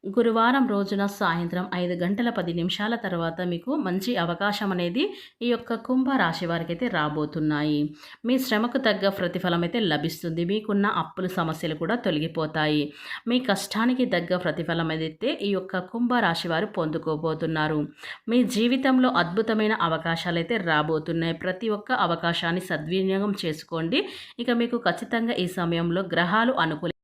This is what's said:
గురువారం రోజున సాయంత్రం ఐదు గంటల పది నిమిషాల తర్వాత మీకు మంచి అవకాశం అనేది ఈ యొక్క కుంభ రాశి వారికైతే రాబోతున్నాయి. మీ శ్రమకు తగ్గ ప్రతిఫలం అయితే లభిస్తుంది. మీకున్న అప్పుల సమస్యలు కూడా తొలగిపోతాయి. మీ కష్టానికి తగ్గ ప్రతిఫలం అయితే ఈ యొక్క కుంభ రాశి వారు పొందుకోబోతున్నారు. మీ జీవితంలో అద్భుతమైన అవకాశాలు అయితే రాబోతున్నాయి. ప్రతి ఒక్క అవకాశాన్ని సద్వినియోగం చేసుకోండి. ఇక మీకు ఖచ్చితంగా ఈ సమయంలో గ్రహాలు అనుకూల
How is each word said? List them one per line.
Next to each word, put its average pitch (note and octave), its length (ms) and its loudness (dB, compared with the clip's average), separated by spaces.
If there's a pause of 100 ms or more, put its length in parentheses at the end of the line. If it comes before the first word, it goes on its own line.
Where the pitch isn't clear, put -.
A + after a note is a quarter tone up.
గురువారం A#3 600 4
రోజున G3+ 400 0
సాయంత్రం F3+ 640 0
ఐదు F3+ 220 0
గంటల G3 340 0
పది F3+ 240 -2
నిమిషాల F#3 420 0
తర్వాత F3 460 -2
మీకు F3 340 -4
మంచి G3 420 -2
అవకాశం G3 540 0
అనేది F3+ 320 0 (380)
ఈ A#3 60 0
యొక్క A#3+ 280 0
కుంభ B3+ 320 0 (100)
రాశి F3 280 0
వారికైతే E3+ 420 -2
రాబోతున్నాయి. D3+ 880 0 (460)
మీ A#3+ 140 2
శ్రమకు A#3+ 420 0
తగ్గ G3+ 300 2
ప్రతిఫలం F3 540 0
అయితే E3+ 160 -2
లభిస్తుంది. E3 680 -2
మీకున్న G3+ 400 0 (120)
అప్పుల F3+ 300 -4
సమస్యలు D#3+ 480 -2
కూడా E3+ 200 -2
తొలగిపోతాయి. D#3 880 0 (440)
మీ A#3+ 140 2
కష్టానికి B3 640 2
తగ్గ F3+ 320 0
ప్రతిఫలం E3 520 0
అయితే D#3+ 500 -2
ఈ G3+ 120 0
యొక్క F#3 340 -2
కుంభ A#3 340 0
రాశి E3+ 300 2
వారు F3 220 0
పొందుకోబోతున్నారు. D#3 1080 0 (480)
మీ A#3 120 4 (100)
జీవితంలో B3+ 680 4
అద్భుతమైన G#3+ 680 2
అవకాశాలు E3 600 0
అయితే A3 220 -2
రాబోతున్నాయి. E3 760 0
ప్రతి F#3 320 -4
ఒక్క G#3 300 -2
అవకాశాన్ని E3+ 680 0
సద్వినియోగం F#3+ 720 0
చేసుకోండి. E3 640 -2 (380)
ఇక A#3+ 120 -2
మీకు A#3 280 0
ఖచ్చితంగా A#3 560 0
ఈ F3+ 140 0
సమయంలో E3+ 560 0
గ్రహాలు F3+ 500 2
అనుకూల D#3+ 340 0 (140)